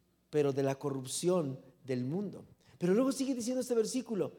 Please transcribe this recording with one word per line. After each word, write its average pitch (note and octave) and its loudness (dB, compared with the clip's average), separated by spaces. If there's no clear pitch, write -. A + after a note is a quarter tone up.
pero C#3+ 2
de C#3 2
la C3+ 2
corrupción C#3 -2
del B2+ -2
mundo. D#3+ -4
Pero F3 2
luego C4 4
sigue C4+ -2
diciendo B3 -2
este B3 -2
versículo, A3 0